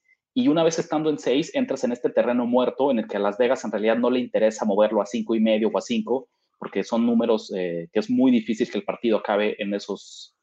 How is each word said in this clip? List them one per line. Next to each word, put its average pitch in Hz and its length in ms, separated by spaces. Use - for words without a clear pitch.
y - 120
una 165 160
vez 160 160
estando 156 300
en 147 100
seis, 143 340
entras 131 300
en 120 80
este 131 180
terreno 120 340
muerto 123 460
en 120 80
el 107 80
que 107 120
a - 20
Las 101 180
Vegas 123 260
en 107 60
realidad 110 260
no 120 140
le 127 80
interesa 110 460
moverlo 107 360
a 98 60
cinco 113 300
y 110 40
medio 110 280
o 98 100
a - 20
cinco, 113 480
porque 95 240
son 117 240
números, 117 480
eh, 85 380
que 107 80
es - 100
muy 127 220
difícil 113 360
que - 100
el 98 60
partido 107 340
acabe 104 440
en 101 120
esos, - 680